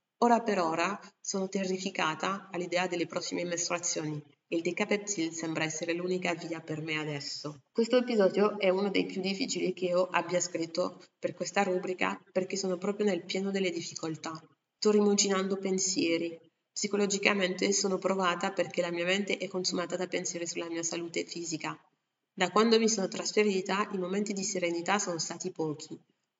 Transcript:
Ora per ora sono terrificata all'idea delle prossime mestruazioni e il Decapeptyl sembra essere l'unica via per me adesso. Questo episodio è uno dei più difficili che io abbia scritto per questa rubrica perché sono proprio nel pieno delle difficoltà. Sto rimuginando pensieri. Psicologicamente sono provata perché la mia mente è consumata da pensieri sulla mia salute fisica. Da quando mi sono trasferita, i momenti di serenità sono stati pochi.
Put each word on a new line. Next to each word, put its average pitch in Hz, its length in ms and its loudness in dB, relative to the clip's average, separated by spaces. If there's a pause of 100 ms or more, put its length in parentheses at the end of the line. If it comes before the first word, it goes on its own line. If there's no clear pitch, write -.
(240)
Ora 233 180 6
per 208 180 0
ora 170 400 0 (200)
sono 190 300 -2
terrificata 190 1000 -2
all'idea 175 340 0
delle 175 220 -2
prossime 175 360 -4
mestruazioni 170 800 -2 (240)
e - 80 -2
il 170 60 0
Decapeptyl 180 680 0
sembra 160 320 -4
essere 165 300 -2
l'unica 180 420 0
via 160 240 -6
per 156 240 -6
me 156 160 -2
adesso. 151 600 -6 (100)
Questo 226 260 4
episodio 208 600 4
è 196 100 4
uno 190 220 2
dei 185 160 2
più - 120 -6
difficili 185 540 -2
che - 120 -4
io 180 200 4
abbia 175 340 0
scritto 170 600 -2 (160)
per - 160 -4
questa 190 300 0
rubrica 185 580 -2 (100)
perché 185 240 0
sono 185 220 0
proprio 202 300 0
nel 175 160 0
pieno 190 260 -2
delle 190 220 0
difficoltà. 160 680 -6 (380)
Sto 214 140 4
rimuginando 196 680 4
pensieri. 170 840 0 (320)
Psicologicamente 202 1000 2
sono 190 260 0
provata 185 540 0
perché 175 300 0
la 175 100 -2
mia 170 140 -2
mente 196 320 2
è 185 100 -4
consumata 180 480 -2
da 180 100 -2
pensieri 180 400 -4
sulla 170 240 -6
mia 170 140 -4
salute 170 420 -4
fisica. 165 500 -6 (560)
Da 180 200 -2
quando 220 260 6
mi 226 120 4
sono 190 180 2
trasferita, 196 840 2
i 196 60 -2
momenti 196 360 -2
di 190 100 -4
serenità 175 560 0
sono 175 180 -2
stati 170 320 -6
pochi. 160 500 -4 (400)